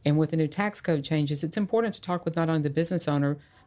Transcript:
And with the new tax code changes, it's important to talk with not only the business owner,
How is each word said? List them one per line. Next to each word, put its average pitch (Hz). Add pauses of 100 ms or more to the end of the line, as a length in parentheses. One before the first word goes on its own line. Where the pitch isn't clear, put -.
And 147
with 156
the 165
new 156
tax 208
code 151
changes, 147
it's 160
important 220
to -
talk 175
with 165
not 165
only 160
the 147
business 165
owner, 143 (280)